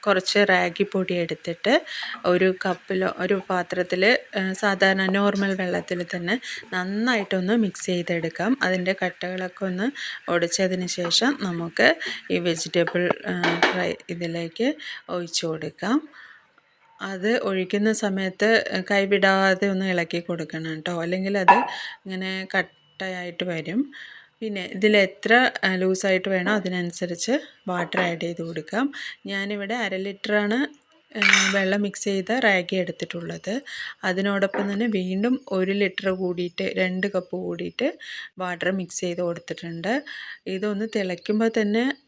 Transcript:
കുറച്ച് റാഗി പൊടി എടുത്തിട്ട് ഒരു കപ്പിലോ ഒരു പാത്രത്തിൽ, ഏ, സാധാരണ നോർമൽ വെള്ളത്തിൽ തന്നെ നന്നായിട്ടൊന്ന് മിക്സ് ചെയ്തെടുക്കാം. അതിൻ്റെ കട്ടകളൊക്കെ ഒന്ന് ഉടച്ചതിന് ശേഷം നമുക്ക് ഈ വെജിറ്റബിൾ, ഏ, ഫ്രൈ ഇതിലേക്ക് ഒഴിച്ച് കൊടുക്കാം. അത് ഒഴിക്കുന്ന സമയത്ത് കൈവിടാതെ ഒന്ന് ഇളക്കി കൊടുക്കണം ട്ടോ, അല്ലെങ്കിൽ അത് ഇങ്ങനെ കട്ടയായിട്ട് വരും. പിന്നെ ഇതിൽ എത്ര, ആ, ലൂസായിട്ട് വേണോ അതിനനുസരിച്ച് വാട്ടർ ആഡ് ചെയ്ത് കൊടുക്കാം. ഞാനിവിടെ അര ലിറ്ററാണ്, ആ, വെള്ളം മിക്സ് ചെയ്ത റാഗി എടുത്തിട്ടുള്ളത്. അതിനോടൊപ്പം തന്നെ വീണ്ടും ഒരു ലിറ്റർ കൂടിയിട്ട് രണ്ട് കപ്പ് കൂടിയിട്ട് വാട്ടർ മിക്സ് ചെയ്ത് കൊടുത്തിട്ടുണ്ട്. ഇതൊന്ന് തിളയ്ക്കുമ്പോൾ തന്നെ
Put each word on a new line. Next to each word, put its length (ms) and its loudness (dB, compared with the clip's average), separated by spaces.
കുറച്ച് 380 2
റാഗി 420 2
പൊടി 300 0
എടുത്തിട്ട് 500 -2
ഒരു 160 6
കപ്പിലോ 460 -2
ഒരു 140 2
പാത്രത്തിൽ, 540 0
ഏ, 20 0
സാധാരണ 440 4
നോർമൽ 440 2
വെള്ളത്തിൽ 400 -2
തന്നെ 220 -2
നന്നായിട്ടൊന്ന് 800 0
മിക്സ് 260 -4
ചെയ്തെടുക്കാം. 600 0
അതിൻ്റെ 260 0
കട്ടകളൊക്കെ 680 -6
ഒന്ന് 180 -2
ഉടച്ചതിന് 640 2
ശേഷം 340 2
നമുക്ക് 400 2
ഈ 120 2
വെജിറ്റബിൾ, 580 0
ഏ, 40 -2
ഫ്രൈ 220 0
ഇതിലേക്ക് 540 -4
ഒഴിച്ച് 360 -4
കൊടുക്കാം. 500 -2
അത് 320 -4
ഒഴിക്കുന്ന 420 2
സമയത്ത് 440 0
കൈവിടാതെ 840 4
ഒന്ന് 200 0
ഇളക്കി 320 0
കൊടുക്കണം 560 -6
ട്ടോ, 220 -4
അല്ലെങ്കിൽ 400 -2
അത് 120 10
ഇങ്ങനെ 260 -6
കട്ടയായിട്ട് 960 -6
വരും. 280 -2
പിന്നെ 220 -6
ഇതിൽ 180 4
എത്ര, 260 0
ആ, 20 4
ലൂസായിട്ട് 520 2
വേണോ 280 0
അതിനനുസരിച്ച് 760 -4
വാട്ടർ 360 -2
ആഡ് 180 -2
ചെയ്ത് 240 -4
കൊടുക്കാം. 400 -2
ഞാനിവിടെ 440 -4
അര 100 -2
ലിറ്ററാണ്, 520 0
ആ, 20 -2
വെള്ളം 300 2
മിക്സ് 220 -8
ചെയ്ത 380 0
റാഗി 360 2
എടുത്തിട്ടുള്ളത്. 720 -8
അതിനോടൊപ്പം 600 0
തന്നെ 160 0
വീണ്ടും 380 0
ഒരു 260 2
ലിറ്റർ 260 0
കൂടിയിട്ട് 440 -2
രണ്ട് 340 0
കപ്പ് 300 -2
കൂടിയിട്ട് 460 -4
വാട്ടർ 280 -2
മിക്സ് 240 -8
ചെയ്ത് 240 -2
കൊടുത്തിട്ടുണ്ട്. 640 -6
ഇതൊന്ന് 420 -2
തിളയ്ക്കുമ്പോൾ 640 0
തന്നെ 260 2